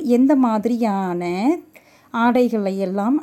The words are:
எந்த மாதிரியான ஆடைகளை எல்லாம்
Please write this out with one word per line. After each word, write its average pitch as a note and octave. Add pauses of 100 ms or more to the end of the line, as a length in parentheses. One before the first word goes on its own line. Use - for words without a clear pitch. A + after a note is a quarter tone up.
எந்த B3+
மாதிரியான G#3 (800)
ஆடைகளை A#3
எல்லாம் G3+